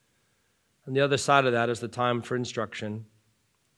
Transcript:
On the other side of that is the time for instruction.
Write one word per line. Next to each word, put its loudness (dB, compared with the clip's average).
On -8
the 2
other 4
side 4
of 2
that 2
is -2
the -8
time -2
for -6
instruction. -6